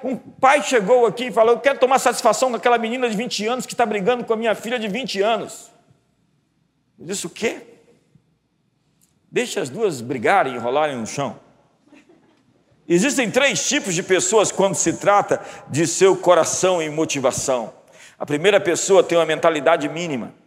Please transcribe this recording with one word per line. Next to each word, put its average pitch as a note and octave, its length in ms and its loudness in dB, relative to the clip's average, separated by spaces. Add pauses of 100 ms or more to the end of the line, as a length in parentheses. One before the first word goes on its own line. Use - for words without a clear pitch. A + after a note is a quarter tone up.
um B3 140 -4
pai C#4 440 2
chegou A#3+ 440 2
aqui A#3+ 220 -4
e A3 40 -8
falou: A3+ 240 4
"Eu A#3 60 -10
quero C#4 180 0
tomar B3+ 200 4
satisfação A#3+ 520 0
daquela A#3 260 2
menina A#3 320 -2
de G#3+ 60 -4
vinte G#3 320 -4
anos B3 180 -4
que - 80 -16
tá A#3 120 2
brigando G#3+ 400 -2
com A3+ 80 -2
a - 20 0
minha A3 180 0
filha A3+ 240 -6
de G#3+ 120 -6
vinte F3+ 320 -6
anos." G#3 500 -4 (1300)
Eu - 60 -20
disse: F#3+ 200 -8
"O E3+ 40 -8
quê?" C4 320 -6 (1700)
"Deixa G3+ 300 -4
as C#3 80 -6
duas E3 320 -4
brigarem C3+ 540 0
e - 20 -6
rolarem C3+ 400 -2
no A2 100 -8
chão." C3+ 320 -6 (1500)
Existem G#3+ 420 2
três B3+ 380 0
tipos G3+ 260 -2
de F3 80 -4
pessoas F#3 480 2
quando F#3+ 240 0
se - 180 -2
trata F#3+ 480 2 (280)
de D3+ 180 0
seu F#3 300 2
coração F3 640 2
e D#3 80 -4
motivação. C3+ 840 -2 (460)
A - 80 -10
primeira F3 340 2
pessoa F3 420 4
tem E3+ 160 2
uma E3 80 4
mentalidade D#3 640 2
mínima. D3 460 -6 (140)